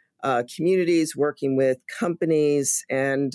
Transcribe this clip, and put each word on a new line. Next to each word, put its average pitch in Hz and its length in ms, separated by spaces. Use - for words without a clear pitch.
uh, 123 200
communities, 170 600
working 139 400
with 131 220
companies, 151 920
and 135 440